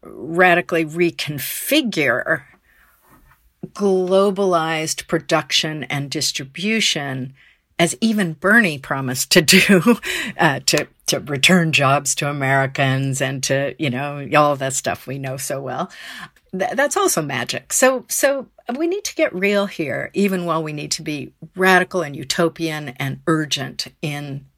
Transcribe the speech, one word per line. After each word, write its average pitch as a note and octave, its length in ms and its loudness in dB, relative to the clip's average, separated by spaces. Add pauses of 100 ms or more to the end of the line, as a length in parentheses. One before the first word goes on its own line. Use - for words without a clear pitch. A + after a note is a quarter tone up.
radically E3+ 800 2
reconfigure D#3 1600 -2 (1200)
globalized F#3 1400 2
production D#3 800 0
and C#3+ 260 -6
distribution, C#3+ 1200 -4 (460)
as E3+ 200 2
even G#3 340 0
Bernie F#3 440 2
promised C3+ 540 -4
to F3+ 100 8
do, F#3 560 6 (220)
<laughs> C4+ 180 -8
uh, D3 300 2
to, - 200 0 (200)
to C#3 120 0
return D#3 520 2
jobs C#3 440 2
to C#3+ 140 -4
Americans C3+ 920 0
and C3+ 220 -2
to, C#3 360 -2
you D3+ 100 0
know, C#3+ 460 -6
all D3 180 6
of C3+ 60 -4
that C3+ 140 -4
stuff - 340 -4
we C3+ 100 -8
know C3+ 200 -8
so C3+ 220 -6
well. C#3 320 -6 (680)
Th-, - 160 -2
that's C#4 220 0
also F#4 280 0
magic. B2+ 500 -6
So, B3+ 340 2
so C#4 400 0 (300)
we D#4+ 80 0
need G4 200 -2
to - 100 -8
get D#4 180 0
real G3+ 320 0
here, C#3 480 -6
even F#3+ 320 0
while E3 160 -2
we D3+ 100 -8
need D3+ 200 -8
to - 100 -4
be D3+ 320 -8 (220)
radical F3+ 480 4
and C#3+ 120 -8
utopian D#3 720 -2
and C3+ 360 -6
urgent D3 640 -2 (160)
in C#3+ 420 -8 (120)